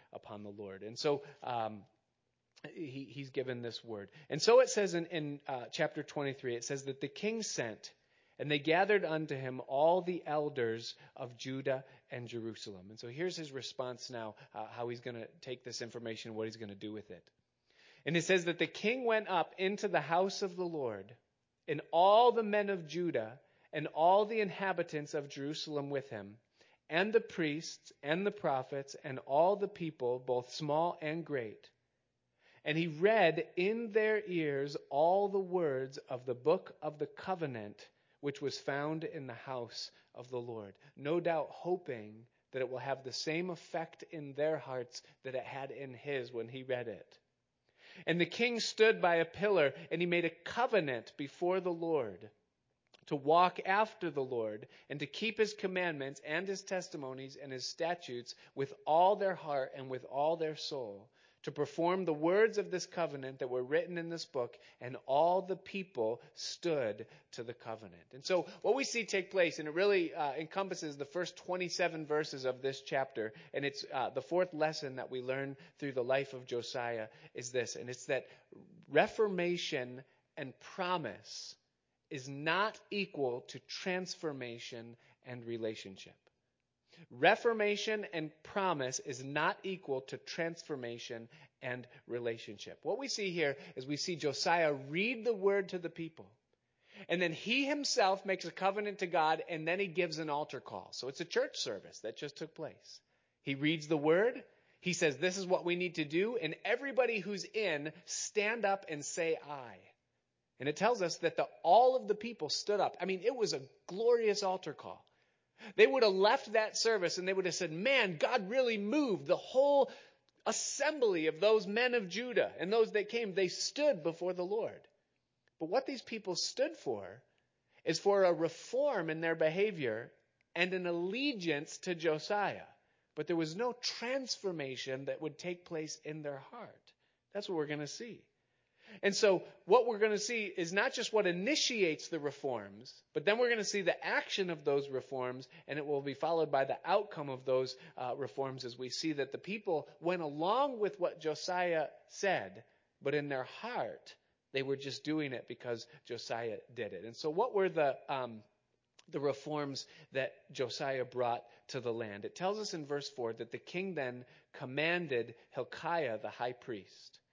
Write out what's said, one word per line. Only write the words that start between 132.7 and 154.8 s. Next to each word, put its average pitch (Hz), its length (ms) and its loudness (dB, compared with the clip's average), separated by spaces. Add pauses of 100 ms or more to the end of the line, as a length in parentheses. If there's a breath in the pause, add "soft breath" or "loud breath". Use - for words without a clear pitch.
But 151 100 -4
there 180 100 0
was 160 200 0
no 240 240 -2
transformation 151 1300 -4
that 131 140 -4
would 147 180 -6
take 175 260 -6
place 156 400 -6
in 151 180 -8
their 143 200 -6 (100)
heart. 220 400 -18 (420)
That's 202 140 -6
what 185 80 -2
we're 151 100 2
gonna 147 220 -4
see. 220 340 -12 (800 loud breath)
And 196 120 4
so 196 280 8 (240 loud breath)
what 240 200 8
we're 220 120 0
gonna 214 180 4
see 220 280 -2
is 175 280 -2
not 226 220 4
just 233 180 -2
what 208 140 6
initiates 190 840 2
the 165 120 -4
reforms, 120 720 -4 (180)
but 143 120 -2
then 208 140 4
we're 247 120 4
gonna 220 140 2
see 202 180 0
the 165 240 0
action 208 420 0
of 151 160 -4
those 143 240 2
reforms, 131 580 -4 (200 loud breath)
and 139 120 -6
it 147 60 -4
will 143 160 0
be 139 140 -4
followed 156 360 2
by 135 140 6
the 127 220 -2
outcome 175 420 2
of 127 160 -6
those, 131 320 2 (220 loud breath)
uh, 123 180 -4
reforms 131 480 -6
as 120 140 -10
we 127 100 -6
see 160 240 -2
that 135 200 -2
the - 60 -4
people 185 500 -2 (120)
went 175 220 0
along 208 560 2
with 208 200 0
what 165 220 -2
Josiah 160 680 0 (200)
said, 117 540 -2 (400 soft breath)
but 139 120 0
in 147 140 0
their 131 160 -2 (160)
heart, 165 540 -6 (400)
they 135 80 0
were 135 140 -2
just 135 280 -8